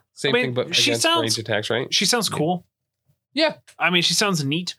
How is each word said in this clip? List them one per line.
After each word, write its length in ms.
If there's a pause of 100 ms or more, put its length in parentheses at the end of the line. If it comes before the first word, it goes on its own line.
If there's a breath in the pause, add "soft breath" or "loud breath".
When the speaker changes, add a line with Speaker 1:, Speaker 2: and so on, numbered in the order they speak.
(140)
Speaker 1:
same 160
Speaker 2:
I 20
mean, 120
Speaker 1:
thing, 100
but 220
Speaker 2:
she 160
Speaker 1:
against 100
Speaker 2:
sounds 200
Speaker 1:
ranged 180
attacks, 300
right? 220
Speaker 2:
She 140
sounds 240
Speaker 3:
Yeah. 80
Speaker 2:
cool. 260 (680)
Speaker 1:
Yeah. 200 (260)
Speaker 2:
I 100
mean, 120
she 120
sounds 300
neat. 340